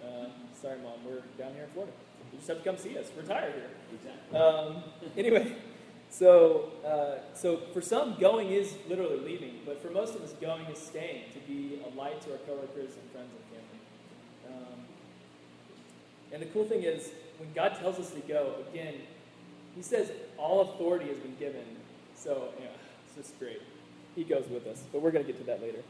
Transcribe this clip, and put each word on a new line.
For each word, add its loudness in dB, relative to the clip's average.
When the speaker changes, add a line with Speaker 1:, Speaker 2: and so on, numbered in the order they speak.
Speaker 1:
uh, -10
sorry, -8
Mom, -10
we're -8
down -8
here -12
in -14
Florida. -8
You -14
just -12
have -4
to -14
come -2
see -8
us. -8
We're -10
tired -4
here. -10
Speaker 2:
Exactly. -6
Speaker 1:
Um, 6
anyway, 6
so, 12
uh, -2
so 0
for 0
some, 0
going 6
is 2
literally 0
leaving, -8
but -8
for -10
most 0
of -8
us, -12
going -4
is -10
staying -10
to -14
be -8
a -12
light -6
to -10
our -8
coworkers -8
and -18
friends -16
and -18
family. -20
Um, -14
and -10
the -8
cool 2
thing 2
is, -2
when -12
God 2
tells -2
us -8
to -10
go, 0
again, -8
he -12
says, 0
"All 6
authority 2
has -4
been -10
given." -6
So, -4
yeah, -12
it's -20
just -20
great. -10
He -4
goes 2
with -6
us, -10
but -2
we're 6
gonna 2
get -6
to -10
that -4
later. -8